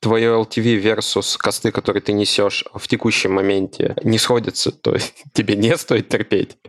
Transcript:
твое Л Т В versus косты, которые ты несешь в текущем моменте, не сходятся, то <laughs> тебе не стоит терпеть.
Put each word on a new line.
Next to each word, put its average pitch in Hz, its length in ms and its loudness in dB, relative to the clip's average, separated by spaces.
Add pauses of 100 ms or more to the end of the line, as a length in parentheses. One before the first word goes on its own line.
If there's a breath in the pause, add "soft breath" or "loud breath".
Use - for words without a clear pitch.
твое 113 340 2
Л 113 100 2
Т - 160 -4
В 110 60 0
versus 107 720 0
косты, 101 340 -2
которые 98 300 -2
ты 104 100 -2
несешь 104 640 0
в - 120 -10
текущем 110 460 0
моменте, 98 720 0
не 113 140 2
сходятся, - 540 0
то - 220 -2 (200)
<laughs> - 180 -20
тебе 107 240 0
не 113 220 2
стоит - 320 -2
терпеть. 101 480 -2 (100)